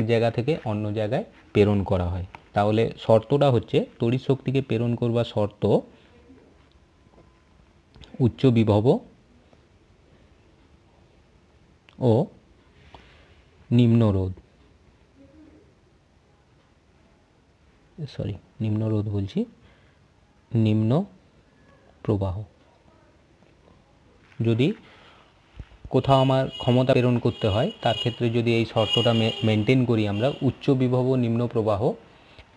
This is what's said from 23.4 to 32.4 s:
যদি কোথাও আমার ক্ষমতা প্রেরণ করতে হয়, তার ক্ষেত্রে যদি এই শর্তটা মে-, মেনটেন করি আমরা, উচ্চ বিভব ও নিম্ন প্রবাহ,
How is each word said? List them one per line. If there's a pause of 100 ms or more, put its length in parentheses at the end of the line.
যদি (1160)
কোথাও
আমার
ক্ষমতা
প্রেরণ
করতে
হয়, (100)
তার
ক্ষেত্রে
যদি
এই
শর্তটা
মে-,
মেনটেন
করি
আমরা, (100)
উচ্চ
বিভব
ও
নিম্ন
প্রবাহ, (640)